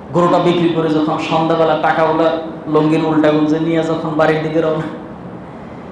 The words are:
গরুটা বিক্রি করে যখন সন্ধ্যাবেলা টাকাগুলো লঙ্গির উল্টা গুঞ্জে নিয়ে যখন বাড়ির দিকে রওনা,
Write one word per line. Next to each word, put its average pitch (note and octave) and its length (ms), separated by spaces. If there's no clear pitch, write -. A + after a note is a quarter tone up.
গরুটা F3 240
বিক্রি F3 300
করে D#3+ 200
যখন D3+ 300
সন্ধ্যাবেলা D#3+ 640
টাকাগুলো D#3+ 420
লঙ্গির D#3 320
উল্টা D#3 260
গুঞ্জে D3+ 300
নিয়ে E3 220
যখন D#3+ 340
বাড়ির D#3 260
দিকে D#3 180
রওনা, D#3 220